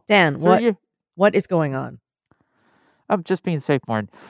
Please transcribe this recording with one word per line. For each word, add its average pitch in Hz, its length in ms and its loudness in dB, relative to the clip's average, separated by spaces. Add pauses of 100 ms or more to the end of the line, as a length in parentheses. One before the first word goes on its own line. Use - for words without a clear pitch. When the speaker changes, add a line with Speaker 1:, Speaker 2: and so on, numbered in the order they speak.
Speaker 1:
Dan, 175 280 2
Speaker 2:
Through 139 140 -10
Speaker 1:
what, 185 140 4
Speaker 2:
you. 226 140 0 (380)
Speaker 1:
what 196 200 2
is 190 120 0
going 156 260 -2
on? 127 260 -10 (1080)
Speaker 2:
I'm 196 140 -2
just 185 180 -4
being 165 180 -4
safe, 139 280 -2
Maureen. 107 220 -4 (200)